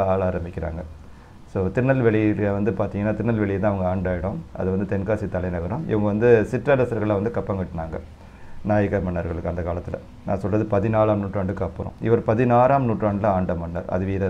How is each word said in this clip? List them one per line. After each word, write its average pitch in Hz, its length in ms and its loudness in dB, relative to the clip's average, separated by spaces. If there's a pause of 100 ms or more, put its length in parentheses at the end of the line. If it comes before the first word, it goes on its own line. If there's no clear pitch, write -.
(120)
ஆள 95 80 2 (100)
ஆரம்பிக்கிறாங்க. 85 520 -6 (680)
So, 101 80 -2 (160)
திருநெல்வேலியில 110 800 2
வந்து 104 220 2
பார்த்தீங்கன்னா 101 400 0
திருநெல்வேலி 104 360 0
தான் 98 180 2
அவங்க 95 200 -2
ஆண்ட 92 160 0 (100)
இடம், 90 180 -4 (220)
அது 92 140 0
வந்து 98 180 0
தென்காசி 101 360 -2 (100)
தலைநகரம். 87 540 -4
இவங்க 107 200 2
வந்து 107 180 4 (220)
சிற்றரசர்களை 113 680 2
வந்து 107 180 0
கப்பம் 98 240 -2
கட்டினாங்க 82 380 -6 (720)
நாயக்கர் 101 360 2
மன்னர்களுக்கு 85 460 -2
அந்த 87 160 -4
காலத்துல. 87 300 -4 (280)
நான் 98 160 -2
சொல்றது 107 220 0 (100)
பதினாலாம் 107 480 2
நூற்றாண்டுக்கு 95 460 -2
அப்புறம். - 260 -8 (140)
இவர் 117 200 4
பதினாறாம் 123 640 4
நூற்றாண்டுல 101 460 0
ஆண்ட 90 260 0
மன்னர் 85 340 -6
அதிவீர 95 340 0